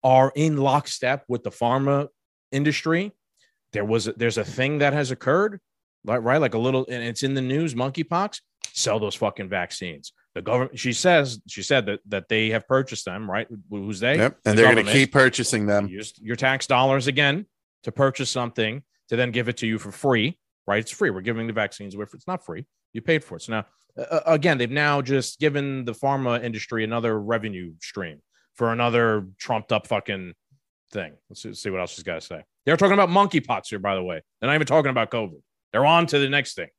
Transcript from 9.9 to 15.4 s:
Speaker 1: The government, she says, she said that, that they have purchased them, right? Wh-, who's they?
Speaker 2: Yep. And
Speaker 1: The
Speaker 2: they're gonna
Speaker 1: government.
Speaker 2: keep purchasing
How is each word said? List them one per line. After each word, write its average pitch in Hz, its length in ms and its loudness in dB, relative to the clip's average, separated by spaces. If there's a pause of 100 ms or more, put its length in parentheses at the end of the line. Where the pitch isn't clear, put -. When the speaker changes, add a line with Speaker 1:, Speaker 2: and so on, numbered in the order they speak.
Speaker 1:
The 90 80 -8
government, 123 360 -2
she 127 140 -2
says, 139 560 2
she - 160 -12
said 131 220 2
that, 101 200 -4
that 98 220 -6
they 110 220 2
have 113 180 -2
purchased 131 360 0
them, 98 240 -10
right? 101 220 -4
Wh-, 104 240 -14
who's 101 260 -8
they? 127 160 2
Speaker 2:
Yep. - 300 2
And 107 100 4
Speaker 1:
The 113 60 8
Speaker 2:
they're - 80 10
gonna 117 120 8
Speaker 1:
government. 104 140 2
Speaker 2:
keep 135 160 6
purchasing 123 540 4